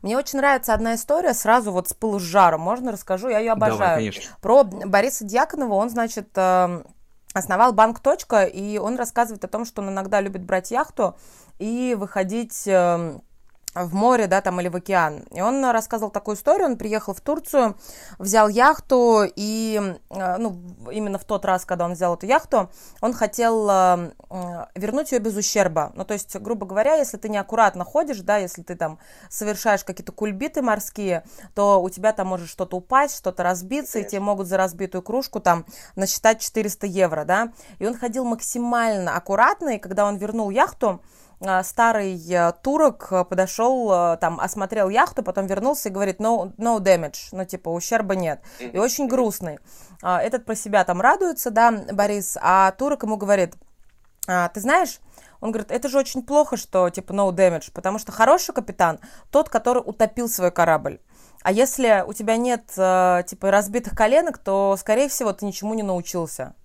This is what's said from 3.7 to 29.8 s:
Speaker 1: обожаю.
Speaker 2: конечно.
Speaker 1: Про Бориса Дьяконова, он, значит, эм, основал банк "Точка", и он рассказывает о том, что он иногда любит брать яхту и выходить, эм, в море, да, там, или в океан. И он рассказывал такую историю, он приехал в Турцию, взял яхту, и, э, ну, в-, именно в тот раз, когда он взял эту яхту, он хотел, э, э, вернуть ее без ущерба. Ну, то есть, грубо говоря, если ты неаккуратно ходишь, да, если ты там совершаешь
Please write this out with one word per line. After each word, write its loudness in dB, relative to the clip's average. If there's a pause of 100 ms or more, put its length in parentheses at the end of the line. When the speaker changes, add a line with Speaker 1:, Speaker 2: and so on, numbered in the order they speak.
Speaker 1:
обожаю. 2
Speaker 2:
конечно. -4 (180)
Speaker 1:
Про 6
Бориса 0
Дьяконова, 0
он, 2
значит, -4
эм, 2 (480)
основал 4
банк 4
"Точка", 2
и -4
он -4
рассказывает -2
о -10
том, -6
что -10
он -6
иногда -2
любит -6
брать -2
яхту -2 (440)
и -2
выходить, -4
эм, 2 (540)
в -6
море, 4
да, 4
там, -2
или -2
в -6
океан. 0 (100)
И -8
он 0
рассказывал -2
такую -6
историю, 2
он -2
приехал -4
в -18
Турцию, 0 (440)
взял 4
яхту, 4 (120)
и, -2 (140)
э, -4
ну, -2
в-, -16
именно -4
в -8
тот -4
раз, 0
когда -2
он -4
взял 0
эту -8
яхту, 2 (320)
он -2
хотел, 0
э, 4 (180)
э, -10 (100)
вернуть -4
ее 0
без -4
ущерба. 0
Ну, -8
то -6
есть, -10
грубо -6
говоря, 2
если -2
ты -10
неаккуратно 0
ходишь, -2
да, 0
если -6
ты -12
там -6 (320)
совершаешь -2